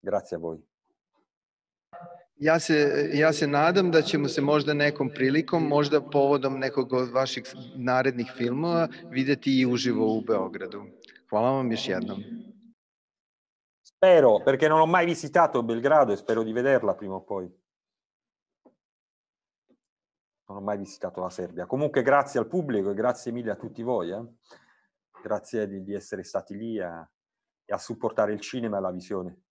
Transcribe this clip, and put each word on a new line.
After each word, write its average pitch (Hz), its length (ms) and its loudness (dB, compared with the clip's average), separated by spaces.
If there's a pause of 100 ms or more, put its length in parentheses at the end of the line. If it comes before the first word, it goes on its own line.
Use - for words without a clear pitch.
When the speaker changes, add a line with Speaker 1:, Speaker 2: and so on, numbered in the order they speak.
Speaker 1:
Grazie 95 360 -4
a 82 40 -8
voi. 80 220 -8 (1700)
Speaker 2:
Ja 156 220 2
se, 147 560 2
ja 156 180 4
se 151 140 -2
nadam 170 440 2
da 160 120 4
ćemo 147 260 -2
se - 120 -4
možda 147 340 2
nekom 147 360 0
prilikom, 156 560 0
možda 147 360 2
povodom 139 560 2
nekog 131 340 -2
od 127 180 -2
vaših 131 360 -2
s-, - 80 -16 (220)
narednih 127 600 0
filmova, 156 520 0 (220)
videti 131 500 0
i 131 60 4
uživo 113 500 0
u 113 40 0
Beogradu. 95 640 -4 (460)
Hvala 113 200 2
vam 131 200 0
još 113 180 -4
jednom. 98 340 -4 (1600)
Speaker 1:
Spero, 143 640 6
perché 139 240 4
non 156 120 6
ho 160 60 8
mai 175 200 4
visitato 156 560 2
Belgrado 120 500 4
e 98 40 0
spero 113 260 -2
di 110 100 -4
vederla 120 420 2
prima 95 200 -10
o 95 100 -10
poi. 92 240 -8 (3000)
Non 101 100 -14
ho - 20 -12
mai 101 160 -4
visitato 92 440 -10
la 90 100 -6
Serbia. 87 360 -10
Comunque 147 360 0
grazie 139 380 2
al 107 80 -4
pubblico 113 420 -2
e 101 40 -4
grazie 123 380 -2
mille 117 180 -8
a 98 60 -6
tutti 117 260 -14
voi, 110 280 -4
eh. 104 120 -10 (1000)
Grazie 107 440 -4
di, 98 160 -10
di 101 120 -10
essere 98 280 -8
stati - 320 -8
lì 110 260 -8
a, 85 300 -10 (540)
e - 80 -6
a 98 60 -4
supportare 110 540 -2
il 101 80 -6
cinema 117 360 -6
e 98 40 -2
la 92 100 -4
visione. 92 600 -10